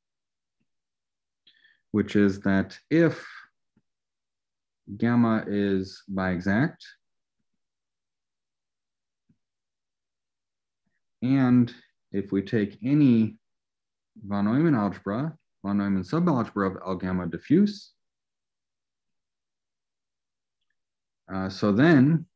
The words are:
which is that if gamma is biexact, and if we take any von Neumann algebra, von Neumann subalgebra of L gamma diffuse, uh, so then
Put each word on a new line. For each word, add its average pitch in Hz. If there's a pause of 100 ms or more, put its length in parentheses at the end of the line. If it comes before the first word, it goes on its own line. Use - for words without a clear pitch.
(1900)
which 101
is 98
that 95 (120)
if 147 (1700)
gamma 117
is 98 (120)
biexact, 95 (4000)
and 123 (380)
if 98
we 98
take 101
any 123 (880)
von 101
Neumann 143
algebra, 104 (300)
von 101
Neumann 98
subalgebra 123
of 90
L 95
gamma 92
diffuse, 165 (3500)
uh, 95
so 101
then 147 (100)